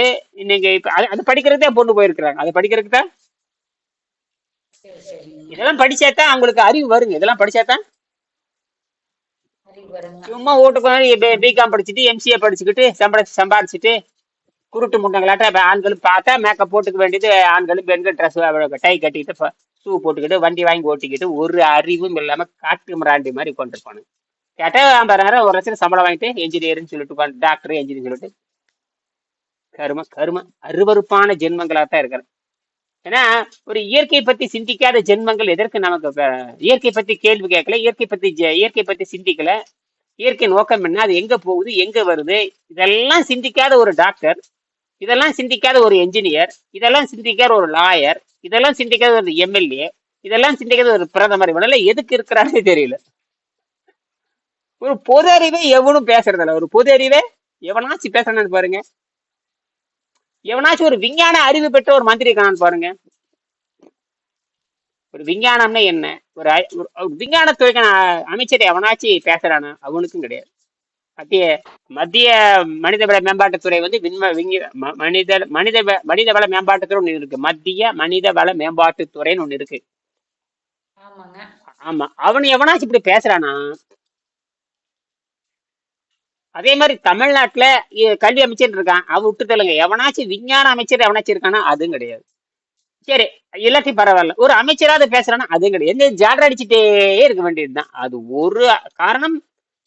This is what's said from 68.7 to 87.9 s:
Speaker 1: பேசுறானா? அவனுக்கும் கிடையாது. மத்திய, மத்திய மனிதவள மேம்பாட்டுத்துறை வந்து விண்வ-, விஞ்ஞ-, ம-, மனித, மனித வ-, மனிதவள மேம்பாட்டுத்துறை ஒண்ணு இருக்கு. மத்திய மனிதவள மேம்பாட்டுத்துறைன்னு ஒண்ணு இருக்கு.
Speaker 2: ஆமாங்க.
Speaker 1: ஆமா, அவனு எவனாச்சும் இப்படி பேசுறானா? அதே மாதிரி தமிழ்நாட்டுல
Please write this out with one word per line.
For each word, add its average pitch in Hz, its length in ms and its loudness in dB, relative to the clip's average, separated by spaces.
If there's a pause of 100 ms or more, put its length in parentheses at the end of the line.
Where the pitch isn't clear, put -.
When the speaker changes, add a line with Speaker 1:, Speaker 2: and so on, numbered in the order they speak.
Speaker 1:
பேசுறானா? 156 560 -2
அவனுக்கும் 170 400 -8
கிடையாது. 127 280 -12 (680)
மத்திய, 175 260 -2 (460)
மத்திய 170 380 -2 (520)
மனிதவள 202 400 2
மேம்பாட்டுத்துறை 185 600 0
வந்து 190 200 -4
விண்வ-, 180 340 -4
விஞ்ஞ-, 175 360 -6 (100)
ம-, 143 140 -10
மனித, 185 540 -2
மனித 214 340 -2
வ-, 196 240 0
மனிதவள 208 400 2
மேம்பாட்டுத்துறை 190 540 0
ஒண்ணு 165 140 -2
இருக்கு. 139 240 -10
மத்திய 185 540 -4
மனிதவள 175 600 -2
மேம்பாட்டுத்துறைன்னு 165 920 -2
ஒண்ணு 143 80 -10
இருக்கு. 139 280 -12 (1200)
Speaker 2:
ஆமாங்க. 196 400 -20 (440)
Speaker 1:
ஆமா, 151 260 -6 (100)
அவனு 262 340 2
எவனாச்சும் 254 360 2
இப்படி 233 200 0
பேசுறானா? 196 440 0 (3000)
அதே 202 200 0
மாதிரி 285 260 0
தமிழ்நாட்டுல 247 640 0 (260)